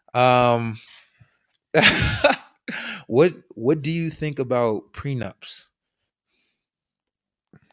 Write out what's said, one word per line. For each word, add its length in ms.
Um, 640
<laughs> 60
what, 260
what 280
do 80
you 200
think 280
about 540
prenups? 760